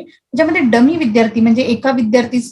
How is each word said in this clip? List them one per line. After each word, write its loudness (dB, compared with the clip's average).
त्याच्यामध्ये -2
डमी 2
विद्यार्थी 0
म्हणजे 2
एका -2
विद्यार्थी, -2